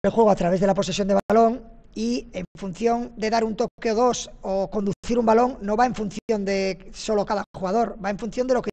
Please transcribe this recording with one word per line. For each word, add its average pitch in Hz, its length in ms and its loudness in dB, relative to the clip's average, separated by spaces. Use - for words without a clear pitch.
el 196 80 2
juego 220 180 4
a 196 60 6
través 180 240 0
de 196 80 4
la 196 60 4
posesión 190 340 -2
de 196 100 2
balón 226 340 4
y 233 380 -4
en 180 100 -8
función 226 580 -2
de 220 140 -4
dar 226 160 2
un 220 100 -4
toque - 380 -2
o - 20 0
dos 240 340 0
o 190 280 -2
conducir 202 480 -2
un 233 80 2
balón, 240 360 4
no 202 160 -2
va 240 80 4
en 240 100 -2
función 214 480 -4
de 190 480 -4
solo 208 340 -2
cada 202 200 -4
jugador, 190 480 -2
va 196 60 -2
en 202 100 -4
función 240 280 -4
de 254 80 4
lo 233 60 0
que 208 120 -6